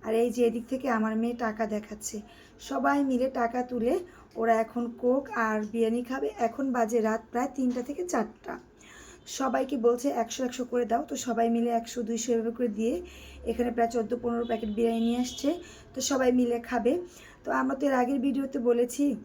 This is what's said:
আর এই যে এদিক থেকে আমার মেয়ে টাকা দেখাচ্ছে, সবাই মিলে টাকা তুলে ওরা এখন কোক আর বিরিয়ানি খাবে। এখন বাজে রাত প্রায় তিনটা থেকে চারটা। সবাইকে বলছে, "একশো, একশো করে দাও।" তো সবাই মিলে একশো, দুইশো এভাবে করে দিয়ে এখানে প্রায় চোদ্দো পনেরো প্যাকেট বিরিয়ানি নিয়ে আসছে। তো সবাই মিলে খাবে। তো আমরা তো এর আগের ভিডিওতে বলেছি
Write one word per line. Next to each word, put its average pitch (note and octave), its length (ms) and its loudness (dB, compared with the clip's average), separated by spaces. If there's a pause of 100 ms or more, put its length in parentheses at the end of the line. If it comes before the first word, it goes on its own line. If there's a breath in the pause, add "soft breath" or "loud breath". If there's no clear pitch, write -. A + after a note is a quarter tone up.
আর A3 100 -2
এই A#3 160 4
যে A#3 160 4
এদিক A3+ 220 0
থেকে C4 220 -2
আমার A3 260 2
মেয়ে A#3 180 0
টাকা A3+ 320 -2
দেখাচ্ছে, G#3 560 -6 (380 loud breath)
সবাই C#4 440 2
মিলে C4 260 2
টাকা B3 340 0
তুলে B3 360 0 (360 loud breath)
ওরা A3+ 180 4
এখন A#3 380 0
কোক B3 440 0
আর A3 260 0
বিরিয়ানি A3+ 420 0
খাবে। C4+ 260 -4 (100)
এখন C4+ 320 0
বাজে A#3 300 2
রাত A3 200 0 (100)
প্রায় C4 240 -2
তিনটা B3 260 0
থেকে D4 240 -6
চারটা। - 540 -4 (680 loud breath)
সবাইকে C4 520 -2
বলছে, A#3+ 320 2
"একশো, A#3+ 340 -2
একশো B3 220 -4
করে B3 200 0
দাও।" A#3 180 0
তো C#4+ 120 -8
সবাই A#3 340 0
মিলে A#3 200 2
একশো, A#3 340 -2
দুইশো A3+ 280 -2
এভাবে A3+ 200 2
করে A#3+ 160 0
দিয়ে A3+ 340 0 (440 loud breath)
এখানে A#3+ 260 0
প্রায় A#3 180 2
চোদ্দো A#3 320 -2
পনেরো A#3 240 -2
প্যাকেট A3+ 240 -2
বিরিয়ানি A3+ 300 2
নিয়ে A#3 200 2
আসছে। B3 300 -2 (440 loud breath)
তো C4 80 -6
সবাই B3+ 300 4
মিলে A#3+ 280 2
খাবে। B3 400 0 (440 loud breath)
তো - 80 -4
আমরা C4 240 2
তো C#4 100 -2
এর C#4 80 4
আগের B3+ 260 2
ভিডিওতে C4+ 400 0
বলেছি A#3+ 640 2